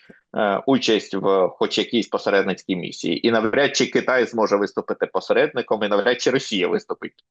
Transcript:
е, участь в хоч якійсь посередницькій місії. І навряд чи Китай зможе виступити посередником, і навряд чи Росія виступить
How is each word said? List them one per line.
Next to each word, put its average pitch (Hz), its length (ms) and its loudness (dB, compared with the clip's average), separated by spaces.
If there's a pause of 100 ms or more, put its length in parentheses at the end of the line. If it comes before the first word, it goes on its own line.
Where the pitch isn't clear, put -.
(380)
е, 101 280 0
участь 117 480 2
в 95 360 2
хоч - 280 -4
якійсь 110 300 -2
посередницькій 98 680 0
місії. 87 520 -4
І 113 40 4
навряд 117 440 0
чи 127 100 2
Китай 127 400 2
зможе 107 300 0
виступити 101 500 -2
посередником, 110 760 0
і 104 40 -2
навряд 104 340 2
чи 131 100 2
Росія 101 360 0
виступить 90 460 -6 (180)